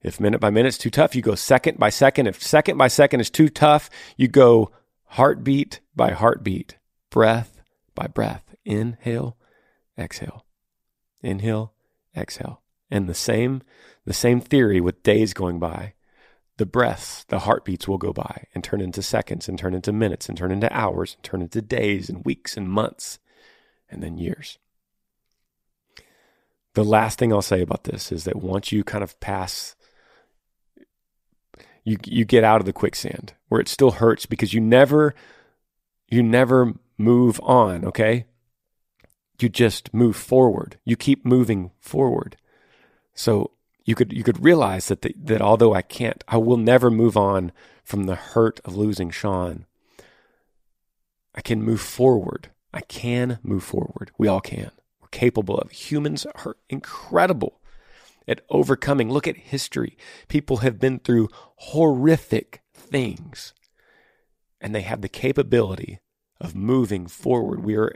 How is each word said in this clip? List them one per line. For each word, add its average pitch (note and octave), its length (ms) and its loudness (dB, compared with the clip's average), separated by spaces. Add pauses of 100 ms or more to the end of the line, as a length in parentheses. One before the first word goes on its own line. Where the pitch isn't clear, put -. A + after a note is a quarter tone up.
If - 160 -8
minute G#2+ 220 0
by A2 100 2
minute's A#2+ 280 2
too A#2 120 -4
tough, - 240 2
you B2+ 80 -2
go G#2+ 140 0
second - 420 0
by G#2+ 120 2
second. C3+ 360 2
If F#2+ 160 -6
second - 340 0
by C3+ 120 6
second C#3 320 4
is A2 100 -4
too D#3 180 4
tough, D3+ 400 2 (280)
you C3 100 2
go A#2+ 460 8 (320)
heartbeat C#3 760 0 (140)
by A#2 160 2
heartbeat, G2 680 -2 (320)
breath A2+ 540 0 (320)
by - 140 -8
breath. - 460 -6 (100)
Inhale, A#2 720 -6 (600)
exhale. - 480 -14 (800)
Inhale, G#2+ 500 -6 (440)
exhale. - 460 -12 (280)
And G2 180 -4
the E2+ 60 -8
same, B2 480 -2 (420)
the - 80 -8
same B2 280 2
theory A#2 400 2
with F2 240 -4
days G#2+ 280 4
going F2 280 -6
by. E2+ 340 -8 (640)
The G#2+ 80 0
breaths, - 580 -2
the G2 160 -4
heartbeats - 480 -4
will G2 80 -2
go - 160 -4
by - 320 -10 (100)
and A#2+ 80 -8
turn G#2 200 -6
into F#2 200 -8
seconds - 460 -6
and F#2+ 100 -8
turn F#2 140 -4
into F#2 200 -4
minutes G#2+ 360 -2
and F#2 80 -10
turn F2+ 160 -4
into G2+ 200 -2
hours F2+ 420 -4
and - 100 -20
turn - 180 -8
into G2 200 -6
days G#2 480 -4
and E2+ 140 -12
weeks - 320 -8
and G2 120 -8
months - 500 -4 (720)
and F#2 120 -14
then E2 160 -10
years. - 400 -10 (2250)
The G#2+ 100 2
last G#2+ 340 2
thing A#2 140 2
I'll G2+ 100 2
say F#2 200 0
about F2+ 220 -6
this - 280 -10
is E2 120 -10
that F#2 120 -6
once F#2 340 -6
you G#2+ 140 -2
kind G#2 180 -8
of - 160 -12
pass, - 560 -10 (2000)
you, A2 200 -2
you A#2 220 -2
get A2+ 180 6
out A2 160 6
of F#2+ 60 -4
the F#2+ 60 -4
quicksand - 600 -6 (160)
where A2+ 120 2
it - 80 -4
still C3 240 4
hurts - 340 2
because G#2 260 -4
you A2+ 80 0
never, C#3 540 4 (920)
you A#2 140 2
never B2 520 4 (240)
move A#2+ 440 4
on, G#2+ 440 4
okay? A2+ 400 -2 (1120)
You A#2+ 80 2
just - 440 0
move A2+ 240 2
forward. - 680 2
You A#2 120 0
keep - 280 0
moving A2+ 560 2
forward. - 560 -4 (800)
So - 360 0 (340)
you A2+ 120 0
could, - 160 0
you A#2+ 100 -6
could F#2 220 0
realize A#2 440 2
that, - 140 -4
the, - 100 -6 (120)
that A2 180 0
although G#2+ 320 6
I F#2 80 0
can't, - 460 -8
I A2+ 80 -2
will A#2 200 2
never B2 340 4
move A2+ 260 2
on G2 340 0 (320)
from G2+ 220 -6
the F#2+ 100 -4
hurt - 500 -2
of F#2+ 120 -10
losing G2 340 -2
Sean, F2+ 560 -6 (1700)
I - 60 -14
can A2 220 -4
move A2 180 -2
forward. - 720 0 (220)
I - 80 -10
can A#2+ 640 -6
move G2+ 220 -6
forward. - 520 -8
We A2 120 2
all F#2+ 120 0
can. - 300 -12 (300)
We're - 80 -20
capable G#2+ 500 -2
of. - 140 -8
Humans D3 540 -6
are - 300 -14 (120)
incredible E3+ 920 -2 (680)
at - 200 -4
overcoming. C3+ 640 0
Look C#3+ 160 -2
at E3 100 -6
history. - 600 -8 (300)
People C#3+ 300 -2
have A2+ 200 -2
been C3 220 -2
through A2+ 280 2 (280)
horrific D3 1040 0 (100)
things, - 800 -10 (1080)
and G#2+ 120 -12
they G#2+ 100 -6
have A2 180 -10
the G#2 80 -10
capability A#2 920 -2 (420)
of E2 140 -12
moving G2+ 540 -2
forward. - 560 -4
We G#2+ 100 -4
are, G#2+ 220 -2